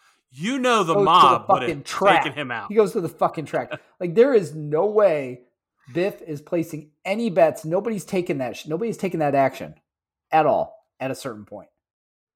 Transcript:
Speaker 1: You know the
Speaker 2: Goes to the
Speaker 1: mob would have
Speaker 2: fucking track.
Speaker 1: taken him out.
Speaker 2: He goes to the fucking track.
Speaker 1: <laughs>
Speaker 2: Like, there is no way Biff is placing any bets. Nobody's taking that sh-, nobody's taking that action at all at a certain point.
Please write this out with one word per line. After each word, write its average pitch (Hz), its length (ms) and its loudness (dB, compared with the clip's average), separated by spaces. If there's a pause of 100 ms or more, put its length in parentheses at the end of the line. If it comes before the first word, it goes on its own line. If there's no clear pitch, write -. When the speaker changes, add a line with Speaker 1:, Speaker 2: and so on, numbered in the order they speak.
(320)
Speaker 1:
You 190 260 -6
know 240 260 2
the 165 120 0
Speaker 2:
Goes 202 60 2
to 190 40 4
the - 0 -
Speaker 1:
mob 147 440 6
would 190 120 2
have 123 80 -4
Speaker 2:
fucking 143 140 -6
track. 185 400 2
Speaker 1:
taken 139 140 -6
him 139 140 -6
out. 107 180 -8
Speaker 2:
He 208 60 -6
goes 202 180 2
to 208 80 -4
the 165 80 -4
fucking 165 360 -4
track. 131 260 -8 (140)
Speaker 1:
<laughs> - 140 -20
Speaker 2:
Like, 170 160 -6
there 254 180 6
is 160 220 2
no 156 320 -2
way 160 540 0 (520)
Biff 190 280 -4
is 147 200 -12
placing 160 500 -6 (140)
any 214 240 -2
bets. 160 360 2
Nobody's 196 400 -4
taking 180 340 -4
that 123 160 -6
sh-, - 120 -18
nobody's 190 300 -4
taking 175 220 -4
that 143 160 0
action 131 400 0 (560)
at 156 140 4
all 98 420 -2 (120)
at 131 120 -6
a 123 40 -8
certain 110 300 -12
point. 98 220 -20 (680)